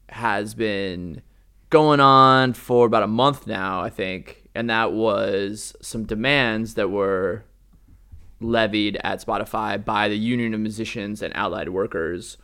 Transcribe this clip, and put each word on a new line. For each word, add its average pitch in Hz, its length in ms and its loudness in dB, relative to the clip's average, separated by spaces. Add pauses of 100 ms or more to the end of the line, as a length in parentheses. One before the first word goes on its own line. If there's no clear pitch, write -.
has 107 480 -4
been 98 640 -6 (480)
going 151 300 6
on 131 520 8
for 120 320 4
about 113 200 4
a 101 40 -2
month 131 380 0
now, 95 340 -4
I - 100 -6
think. - 520 -10 (140)
And 117 120 -4
that 113 240 0
was 101 880 -2
some 110 240 -8
demands 113 720 -2
that 101 160 0
were 98 540 -2 (960)
levied 107 640 0
at 95 200 -6
Spotify 104 600 -4
by 107 240 0
the 104 100 -2
Union 117 340 -2
of 107 60 -4
Musicians 107 640 -8
and - 140 -8
Allied 90 320 -4
Workers, 90 760 -6